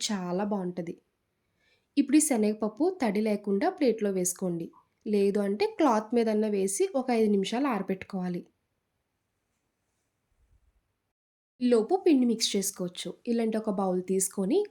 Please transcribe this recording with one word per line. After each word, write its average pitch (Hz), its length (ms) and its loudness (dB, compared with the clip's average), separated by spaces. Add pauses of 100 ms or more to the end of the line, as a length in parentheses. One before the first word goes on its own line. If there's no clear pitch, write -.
చాలా 185 420 -4
బాగుంటది. 180 500 -6 (1000)
ఇప్పుడు 285 200 4
ఈ 302 60 8
శనగపప్పు 214 600 0 (100)
తడి 214 260 0
లేకుండా 208 500 0
ప్లేట్లో 220 420 0
వేసుకోండి. 180 540 -4 (400)
లేదు 202 340 2
అంటే 202 320 0
క్లాత్ 226 400 2
మీదన్నా 220 360 2
వేసి 196 360 0 (100)
ఒక 254 160 -2
ఐదు 220 200 4
నిమిషాలు 208 380 0
ఆరబెట్టుకోవాలి. 190 720 -4 (3250)
లోపు 240 360 2
పిండి 285 300 4
మిక్స్ 226 240 0
చేసుకోవచ్చు. 185 580 -4 (180)
ఇలాంటి 226 300 -2
ఒక 214 140 -2
బౌల్ 185 320 -2
తీసుకొని 190 560 -2 (120)